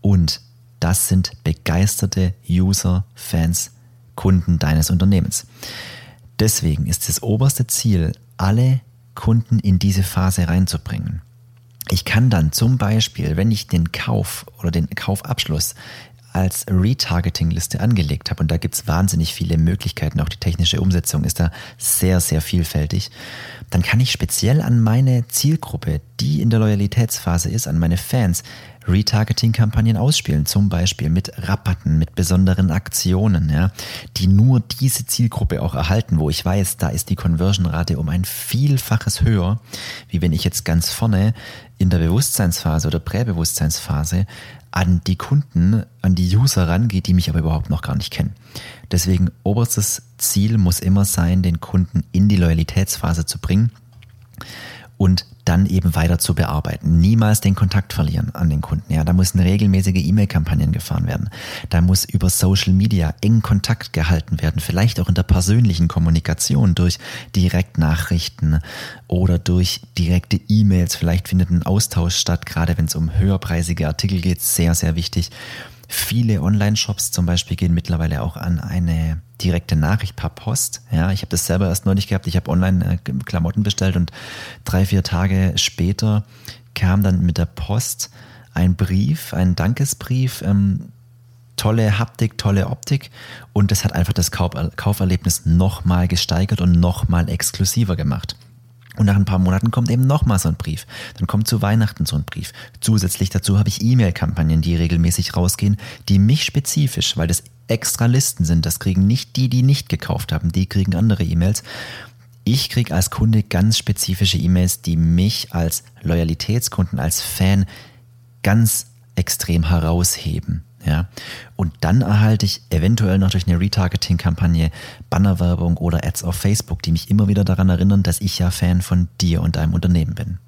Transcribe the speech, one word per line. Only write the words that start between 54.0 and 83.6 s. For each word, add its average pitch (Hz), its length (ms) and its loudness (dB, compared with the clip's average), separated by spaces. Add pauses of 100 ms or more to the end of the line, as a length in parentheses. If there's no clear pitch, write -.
und 92 280 4 (200)
dann 90 200 4
eben 90 300 2
weiter 82 240 2
zu - 160 0
bearbeiten. - 640 0
Niemals 107 420 4
den 98 140 2
Kontakt 98 380 0
verlieren - 420 -2
an 82 160 2
den 73 100 0
Kunden. - 320 -4
Ja, 78 100 2
da 85 100 2
müssen 92 260 2
regelmäßige 95 560 4
E-Mail-Kampagnen 85 760 2
gefahren - 360 -2
werden. - 220 -4 (400)
Da 85 120 2
muss 92 240 4
über 90 240 2
Social 92 440 2
Media 92 480 2
eng 110 200 4
Kontakt - 520 -2
gehalten 80 480 0
werden. 78 180 0
Vielleicht 95 400 0
auch 90 100 -2
in 90 60 4
der 90 80 2
persönlichen 92 640 2
Kommunikation 82 880 2
durch 87 240 2 (360)
Direktnachrichten 82 1200 0 (480)
oder 90 320 0
durch 90 420 0 (160)
direkte 87 420 0 (100)
E-Mails. 98 460 2
Vielleicht 85 340 -2
findet 90 200 2
ein 85 140 2
Austausch 90 520 0
statt, - 300 -2
gerade 82 320 -2
wenn 80 80 0
es 78 80 -4
um 80 240 -2
höherpreisige 85 680 0
Artikel 92 340 -2
geht. 87 200 -2
Sehr, 85 340 0
sehr 80 200 0
wichtig. 85 360 -4 (600)
Viele 110 520 0
Online-Shops 104 640 0
zum 87 160 -2
Beispiel 87 320 -2
gehen 87 160 0
mittlerweile 80 480 -2
auch - 160 -6
an 85 220 -2
eine 82 600 -2 (220)
direkte 85 340 0
Nachricht 85 400 0
per 82 140 -6
Post. - 640 -6
Ja, 85 200 0
ich 95 100 -2
habe - 100 -8
das 87 160 -4
selber 92 200 0
erst 90 200 -2
neulich 98 180 2
gehabt. 98 220 -4
Ich 165 80 -4
habe 160 160 -2
online, 90 560 0
äh, - 40 -8 (140)
Klamotten 90 380 -2